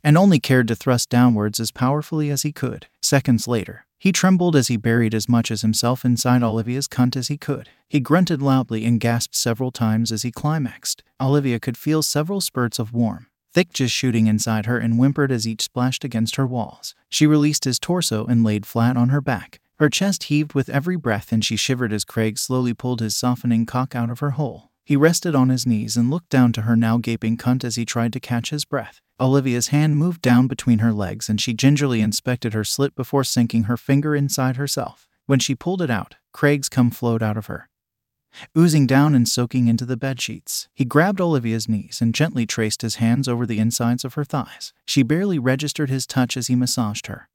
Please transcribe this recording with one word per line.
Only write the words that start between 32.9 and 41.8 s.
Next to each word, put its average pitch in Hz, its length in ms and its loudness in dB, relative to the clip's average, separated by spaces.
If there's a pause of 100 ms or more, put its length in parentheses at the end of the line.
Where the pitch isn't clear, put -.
before 135 300 -2
sinking 117 400 0
her 117 140 -2
finger 143 400 0
inside 131 400 -2
herself. - 500 -8 (200)
When 139 120 4
she 131 160 -2
pulled 180 260 -4
it 147 80 -2
out, 104 260 -6 (180)
Craig's 143 340 0
cum 120 240 2
flowed 113 320 -2
out 107 140 -2
of 107 80 -8
her, - 240 -12 (880)
oozing 156 280 6
down 139 300 4
and 120 140 4
soaking 123 400 0
into 117 160 0
the 123 120 -6
bedsheets. 123 760 -8
He 139 100 -2
grabbed 180 380 2
Olivia's 117 480 -2
knees - 320 -4